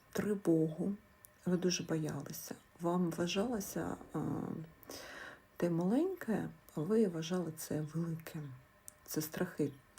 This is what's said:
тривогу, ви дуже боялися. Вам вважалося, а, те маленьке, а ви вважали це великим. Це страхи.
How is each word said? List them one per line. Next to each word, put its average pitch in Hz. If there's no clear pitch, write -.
тривогу, 185
ви 180
дуже 175
боялися. 156
Вам 175
вважалося, 196
а, 156
те 175
маленьке, 208
а 160
ви 214
вважали 165
це -
великим. 160
Це -
страхи. 156